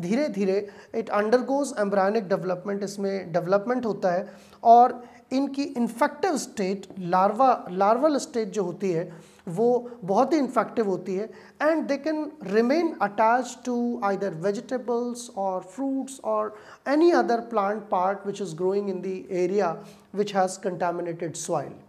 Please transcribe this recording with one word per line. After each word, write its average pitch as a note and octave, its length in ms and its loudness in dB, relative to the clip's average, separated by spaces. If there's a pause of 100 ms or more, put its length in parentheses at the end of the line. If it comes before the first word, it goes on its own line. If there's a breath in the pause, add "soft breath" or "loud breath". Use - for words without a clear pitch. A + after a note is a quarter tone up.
धीरे A#3 280 0
धीरे G3+ 400 0 (280 loud breath)
it A3 100 -4
undergoes B3 680 2
embryonic G3+ 560 0
development, F#3 560 -2
इसमें G3 480 -6
डेवलपमेंट G3+ 540 0
होता G3 240 0
है F#3+ 220 -2 (320 loud breath)
और A#3+ 400 8 (280 loud breath)
इनकी C#4 300 0
इन्फेक्टिव C#4+ 760 0
स्टेट, F#3+ 480 -6 (120)
लार्वा, G3+ 720 2
लार्वल A#3 460 2
स्टेज A3 320 -4
जो G3+ 140 -2
होती F3+ 300 -2
है - 420 -6 (140)
वो A#3 420 2 (140)
बहुत A3+ 280 2
ही D#4+ 60 6
इन्फेक्टिव A3+ 500 0
होती F#3 260 -2
है। G#3+ 160 -4 (320 loud breath)
And D4+ 260 2
they C#4 180 -2
can D#4 200 -2 (280)
remain C#4 340 4 (140)
attached A3+ 680 2
to A#3+ 360 -2
either G3 260 0 (160)
vegetables A#3+ 720 -4 (220)
or F#3 220 -2
fruits C4+ 640 -6
or G#3+ 240 -2 (460 loud breath)
any E4+ 160 6
other A#3 260 2 (160)
plant G#3 260 0 (140)
part G3 320 0
which G3+ 200 -6
is E3 160 -8
growing G3+ 260 0
in F#3 140 -4
the F#3 200 -6 (100)
area F3+ 440 0 (420 loud breath)
which G3+ 180 -2
has F#3+ 300 2
contaminated F3 680 -4 (100)
soil। C#3+ 240 -2 (180)